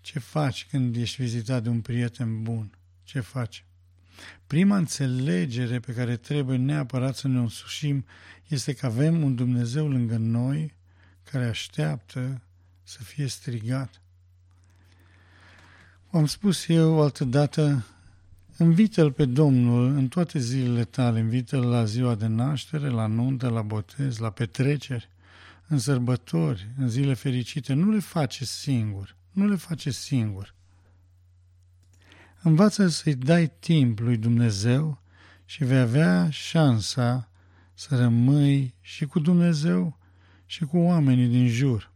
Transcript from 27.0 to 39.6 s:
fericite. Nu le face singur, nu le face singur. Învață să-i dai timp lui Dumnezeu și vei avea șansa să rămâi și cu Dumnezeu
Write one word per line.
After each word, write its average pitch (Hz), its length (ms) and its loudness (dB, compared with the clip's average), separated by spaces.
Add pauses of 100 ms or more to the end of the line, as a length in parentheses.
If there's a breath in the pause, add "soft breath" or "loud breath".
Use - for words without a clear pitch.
fericite. 127 600 -4
Nu 185 180 2
le 214 80 2
face 143 460 -4
singur, 107 680 -4 (160)
nu 202 160 0
le 202 80 2
face 160 360 -8
singur. 107 640 -4 (1900 soft breath)
Învață 185 440 4
să-i 151 280 0
dai 156 440 2
timp 127 400 2
lui 117 180 0
Dumnezeu 117 840 0 (440 soft breath)
și - 180 -8
vei 131 160 2
avea 160 500 4
șansa 123 1040 0 (420 soft breath)
să - 220 -6
rămâi 131 840 4
și - 240 -8
cu 170 140 -2
Dumnezeu 170 800 2 (460 soft breath)